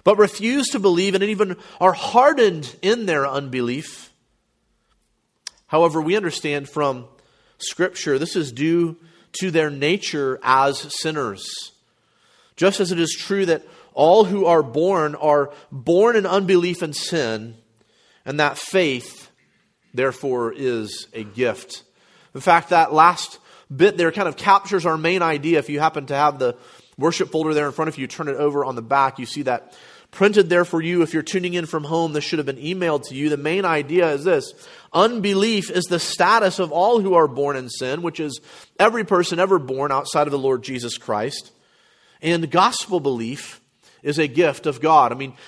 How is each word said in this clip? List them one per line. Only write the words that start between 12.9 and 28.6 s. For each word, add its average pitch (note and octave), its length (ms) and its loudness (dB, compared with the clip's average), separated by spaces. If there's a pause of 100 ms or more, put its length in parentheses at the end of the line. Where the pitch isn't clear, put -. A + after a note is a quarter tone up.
it E3+ 60 -2
is D#3+ 200 -2
true G3 280 -2
that E3 200 0 (260)
all F3 300 6
who F#3+ 220 0
are E3 180 4
born D3+ 520 0
are D3 360 2 (200)
born E3+ 440 4
in G3+ 100 2
unbelief F3+ 560 0
and D3+ 140 -6
sin, A2+ 600 -4 (680)
and D3 160 -4
that D3 180 0
faith, D3 720 -2 (640)
therefore, B2 600 -2
is A#2+ 580 -6
a A2+ 120 -10
gift. G#2 580 -6 (500)
In C3+ 60 -14
fact, E3+ 300 2
that D#3 240 2
last D#3+ 460 4 (360)
bit F#3 220 4
there E3 160 2
kind G3 160 -4
of C#3+ 80 -8
captures G3 480 2
our D#3+ 120 0
main E3+ 240 0
idea. D#3 380 0
If C#3 100 -4
you D3 120 -6
happen D#3 240 0
to C#3 100 -6
have C#3+ 240 2
the B2 160 0 (420)
worship E3 340 0
folder D#3 220 0
there D3 120 2
in C#3 80 -4
front D#3 160 -4
of D3 80 -8
you, C3 100 -6
turn D3+ 220 -10
it C3+ 80 -4
over C#3+ 260 0